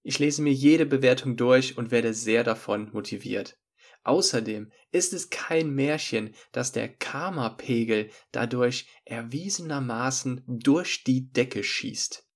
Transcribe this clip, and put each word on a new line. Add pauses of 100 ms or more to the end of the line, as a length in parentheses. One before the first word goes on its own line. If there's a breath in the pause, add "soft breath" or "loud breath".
Ich
lese
mir
jede
Bewertung
durch
und
werde
sehr
davon
motiviert. (460 soft breath)
Außerdem (200 soft breath)
ist
es
kein
Märchen, (160 soft breath)
dass
der
Karma-Pegel (220 loud breath)
dadurch (160 soft breath)
erwiesenermaßen
durch
die
Decke
schießt.